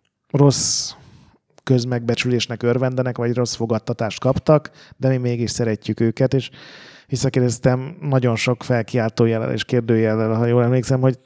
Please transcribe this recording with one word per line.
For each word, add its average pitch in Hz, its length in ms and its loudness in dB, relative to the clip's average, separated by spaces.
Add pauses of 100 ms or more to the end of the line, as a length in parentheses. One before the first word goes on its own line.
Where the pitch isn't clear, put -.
(320)
rossz - 640 2 (680)
közmegbecsülésnek 120 1000 -2
örvendenek, 127 540 -2
vagy 120 160 -2
rossz 120 220 -2
fogadtatást 113 640 -4
kaptak, 147 520 2 (260)
de 131 120 0
mi 131 80 2
mégis 120 340 -2
szeretjük 113 480 -2
őket, 117 340 2
és 131 160 -2 (580)
visszakérdeztem 127 920 0
nagyon 127 340 0
sok 123 280 -2
felkiáltójellel 113 880 0
és 117 140 -4
kérdőjellel, 110 680 0
ha 117 120 0
jól 120 180 2
emlékszem, 127 360 0
hogy 127 260 2